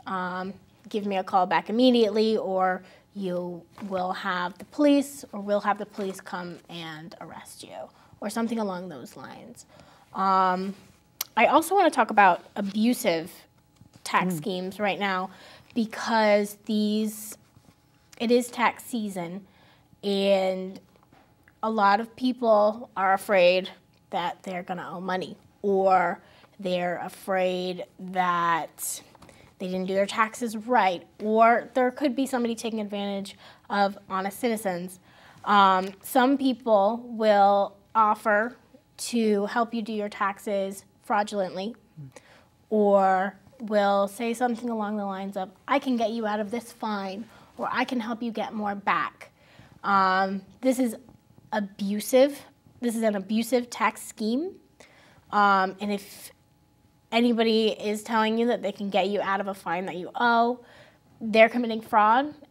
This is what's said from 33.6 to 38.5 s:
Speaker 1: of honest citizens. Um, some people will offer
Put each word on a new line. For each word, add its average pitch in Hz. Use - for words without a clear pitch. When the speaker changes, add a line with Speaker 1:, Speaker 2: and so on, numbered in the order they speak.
Speaker 1:
of 202
honest 190
citizens. 190
Um, 190
some 269
people 233
will 202
offer 220